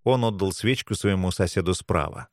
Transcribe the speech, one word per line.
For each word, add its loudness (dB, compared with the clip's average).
он 4
отдал 0
свечку -2
своему 0
соседу 0
справа, -2